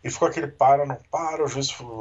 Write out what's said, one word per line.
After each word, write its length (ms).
e 80
ficou 180
aquele 180
para, 400
não 100
para, 340
o 40
juiz 260